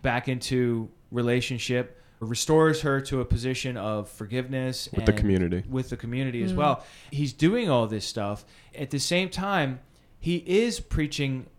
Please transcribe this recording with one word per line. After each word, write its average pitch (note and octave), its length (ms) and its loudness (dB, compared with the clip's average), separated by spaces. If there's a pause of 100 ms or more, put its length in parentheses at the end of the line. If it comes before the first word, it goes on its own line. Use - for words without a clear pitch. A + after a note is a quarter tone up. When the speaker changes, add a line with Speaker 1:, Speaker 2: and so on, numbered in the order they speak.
Speaker 1:
back B2 260 0
into B2 600 0 (240)
relationship, B2 880 0 (200)
restores D#3 600 4
her C#3 220 2
to C3+ 180 -2
a A#2+ 40 0
position B2+ 520 -2
of G#2 320 -4
forgiveness B2+ 840 -4
Speaker 2:
With A2 140 -2
the G#2+ 60 6
Speaker 1:
and G#2 80 2
Speaker 2:
community. F#2 480 4
Speaker 1:
with C3 220 -4
the A#2+ 60 -6
community B2 460 -4
as F#3 100 0
Speaker 3:
Mm. F#3 40 0
Speaker 1:
well. D3 280 2 (260)
He's C#3 220 -2
doing G#3 380 2
all A#2+ 160 4
this G#2 200 -4
stuff. G2+ 380 -4 (300)
At C#3 160 -8
the C#3+ 80 -2
same F3+ 300 0
time, F3+ 520 -2 (380)
he E3+ 180 -2 (100)
is A3 340 2
preaching C#3+ 680 -2 (120)